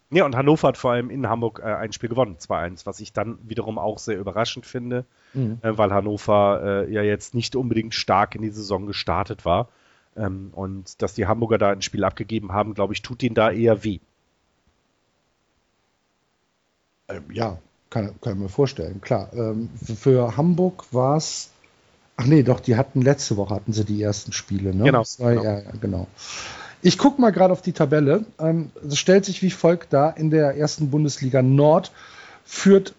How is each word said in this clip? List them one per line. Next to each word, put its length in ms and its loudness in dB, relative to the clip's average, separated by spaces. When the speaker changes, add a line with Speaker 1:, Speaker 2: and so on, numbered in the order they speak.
Speaker 1:
Ja, 140 4
und 100 -2
Hannover 340 4
hat 100 0
vor 140 0
allem 180 -2
in 180 -4
Hamburg, 340 -4
äh, 40 -8
ein 260 -6
Spiel 160 -8
gewonnen, 300 -2
zwei 220 -4
eins, 260 -8
was 140 -12
ich 120 -18
dann 300 -6
wiederum 360 -8
auch 200 -6
sehr 200 -6
überraschend 460 -4
finde, 400 -8
Speaker 2:
Mhm. 260 -4
Speaker 1:
äh, 160 -2
weil 160 4
Hannover, 960 0
äh, 40 -8
ja 100 -2
jetzt 320 -2
nicht 220 -4
unbedingt 380 -4
stark 400 0
in 80 -10
die 80 -4
Saison 360 -6
gestartet 580 -6
war. 240 0
Ähm, 360 -6
und 500 -10
dass 120 -4
die 120 -2
Hamburger 320 0
da 120 4
ein 120 -2
Spiel 220 -4
abgegeben 480 -4
haben, 220 -2
glaub 160 -2
ich, 120 -10
tut 200 -12
denen 120 -2
da 160 4
eher 340 2
weh. 160 -6
Speaker 2:
Ähm, 240 -14
ja, 260 -6
kann, 300 -4
kann 140 -6
ich 40 -6
mir 100 -6
vorstellen, 520 -2
klar. 340 -2
Ähm, 340 -6
f-, 180 -10
für 380 2
Hamburg 560 0
war's, 580 -2
ach 100 -2
nee, 160 6
doch, 160 2
die 180 0
hatten, 260 0
letzte 340 0
Woche 180 -2
hatten 180 -4
sie 120 -2
die 180 -4
ersten 300 -4
Spiele, 420 -4
ne? 100 2
Speaker 1:
Genau, 140 4
Speaker 2:
Das 220 -4
war, 100 2
Speaker 1:
genau. 140 2
Speaker 2:
ja, 160 -2
ja, 100 -16
genau. 260 -4
Ich 160 4
guck 220 4
mal 100 6
grad 220 4
auf 100 -4
die 100 -4
Tabelle. 520 2
Ähm, 300 0
es 120 -4
stellt 260 4
sich 180 -8
wie 80 2
folgt 420 0
dar. 240 2
In 140 -2
der 260 2
ersten 340 -2
Bundesliga 500 0
Nord 520 4
führt 540 4